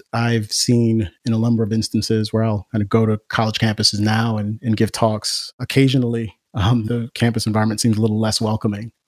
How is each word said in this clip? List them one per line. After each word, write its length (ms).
I've 400
seen 600
in 80
a 40
number 240
of 100
instances 640
where 100
I'll 280
kind 100
of 80
go 160
to 240
college 300
campuses 400
now 380
and, 260
and 120
give 160
talks 680
occasionally. 760
Um, 300
the 280
campus 320
environment 340
seems 180
a 40
little 180
less 220
welcoming, 500